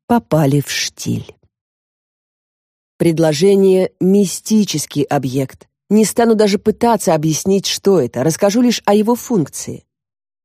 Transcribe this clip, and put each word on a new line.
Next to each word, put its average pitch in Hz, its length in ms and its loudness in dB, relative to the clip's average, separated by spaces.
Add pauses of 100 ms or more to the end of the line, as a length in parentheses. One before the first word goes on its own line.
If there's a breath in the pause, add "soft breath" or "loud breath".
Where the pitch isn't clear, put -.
попали 151 560 0
в - 80 -14
штиль. - 680 -8 (1600)
Предложение — 185 1040 2
мистический 190 1000 0
объект. 135 680 -4 (220)
Не 208 160 4
стану 233 280 0
даже 208 240 2
пытаться 214 560 0
объяснить, 160 520 -2
что 196 340 0
это, 120 240 -4
расскажу 202 380 0
лишь 240 240 0
о 202 80 2
его 214 200 2
функции. - 680 -6 (600)